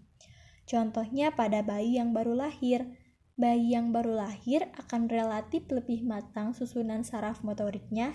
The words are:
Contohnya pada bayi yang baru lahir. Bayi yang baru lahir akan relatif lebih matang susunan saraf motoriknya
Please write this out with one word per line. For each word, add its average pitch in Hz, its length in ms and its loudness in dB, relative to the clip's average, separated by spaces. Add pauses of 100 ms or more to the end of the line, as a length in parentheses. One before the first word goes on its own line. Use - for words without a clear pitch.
(720)
Contohnya 233 640 0
pada 214 320 2
bayi 214 320 2
yang 233 160 2
baru 233 240 2
lahir. 254 480 0 (460)
Bayi 240 420 4
yang 233 160 2
baru 226 320 2
lahir 240 540 0
akan 233 320 -2
relatif 226 640 0
lebih 247 320 -2
matang 214 480 -2
susunan 233 500 -2
saraf 220 400 -4
motoriknya 208 720 -2